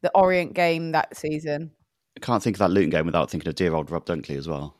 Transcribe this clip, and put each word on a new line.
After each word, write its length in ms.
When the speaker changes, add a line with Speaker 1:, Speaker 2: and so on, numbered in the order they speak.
Speaker 1:
The 140
Orient 380
game 400
that 240
season. 540
Speaker 2:
I 40
can't 220
think 120
of 40
that 120
Luton 180
game 160
without 240
thinking 200
of 60
dear 180
old 180
Rob 140
Dunkley 320
as 120
well. 300